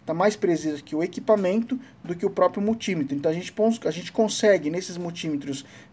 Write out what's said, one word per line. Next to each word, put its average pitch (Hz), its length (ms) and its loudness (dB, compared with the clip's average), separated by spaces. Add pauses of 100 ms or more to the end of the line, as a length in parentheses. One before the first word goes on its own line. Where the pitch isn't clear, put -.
tá 160 80 0
mais 202 220 4
preciso 156 480 0
que - 120 -8
o 160 80 0
equipamento 208 760 0 (240)
do 175 120 -4
que 185 100 -4
o 190 40 2
próprio 180 340 2
multímetro. 185 520 -2
Então, 143 140 0
a 160 40 2
gente 180 180 -6
pons-, 226 340 0
a 160 60 -2
gente 170 200 -8
consegue, 202 580 2
nesses 175 280 -6
multímetros 151 680 -6 (280)